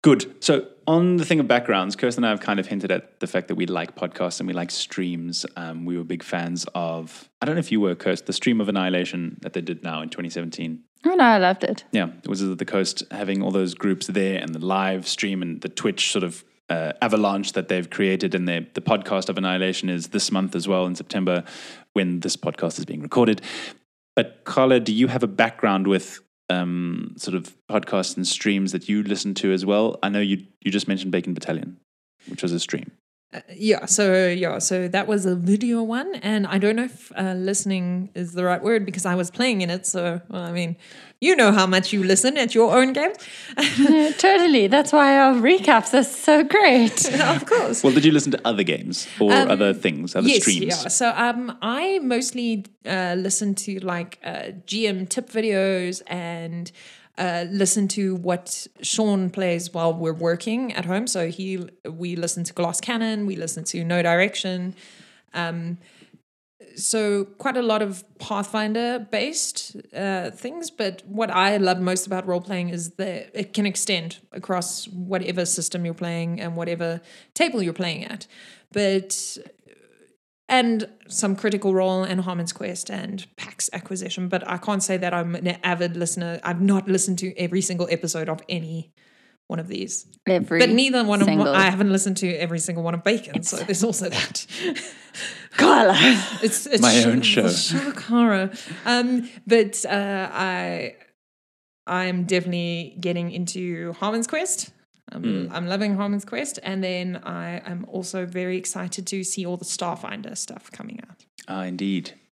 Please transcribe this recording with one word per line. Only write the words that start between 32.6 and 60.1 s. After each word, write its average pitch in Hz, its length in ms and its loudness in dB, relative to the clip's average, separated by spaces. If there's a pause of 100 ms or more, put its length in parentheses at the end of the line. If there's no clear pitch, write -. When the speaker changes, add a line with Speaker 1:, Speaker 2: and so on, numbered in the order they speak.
Speaker 3:
Uh, 135 80 -12 (120)
yeah, 214 320 0
so, 185 420 4
yeah, 175 300 -2
so 180 300 -2
that 190 180 0
was 208 200 0
a 185 100 2
video 214 480 2
one, 262 400 -4
and 208 240 0
I 196 120 0
don't 208 180 2
know 247 80 -2
if, - 320 -14
uh, 185 160 -2
listening 185 840 -2
is 175 160 -6
the 180 140 -2
right 180 180 0
word 214 220 2
because 185 200 -6
I 180 100 2
was 180 140 0
playing 240 300 0
in 175 100 0
it, 185 160 -4
so, 175 440 -2
well, 180 140 -8
I 170 100 -8
mean, 175 240 -2 (420)
you 349 160 4
know 226 160 8
how 190 160 6
much 185 240 2
you 196 140 0
listen 247 320 4
at 247 180 0
your 226 180 6
own 262 200 6
games. 320 240 0 (400)
<laughs> 285 220 0
Speaker 2:
Yeah, 302 380 8
totally. 339 500 6
That's 277 260 4
why 277 260 8
our 269 140 8
recaps 247 600 6
are 254 120 6
so - 400 6
great. 269 680 6
Speaker 3:
<laughs> 277 80 2
Of 294 240 2
course. - 380 2
Speaker 1:
Well, 139 100 8
did 147 120 6
you 156 80 8
listen 135 180 2
to 131 160 0
other 101 160 2
games - 460 -2 (100)
or 104 140 6
Speaker 3:
Um, 269 180 6
Speaker 1:
other 101 220 4
things, 85 420 -2
other 95 140 4
Speaker 3:
yes, 196 140 4
Speaker 1:
streams? 90 200 2
Speaker 3:
yeah. 180 240 -2
So, 233 260 2
um, 240 480 -2
I 320 380 -2
mostly, 240 640 -2 (220)
uh, 180 320 -2
listen 190 380 -2
to, 196 300 -8
like, 175 380 -6
uh, - 280 -10 (140)
G 214 220 -2
M 185 180 -2
tip 247 240 -6
videos 190 800 0
and, 170 640 -8 (480)
uh, 175 300 -2
listen 196 380 2
to 190 260 0
what 180 540 -4 (160)
Sean 196 480 2
plays 175 420 -2
while 165 180 2
we're 165 220 -2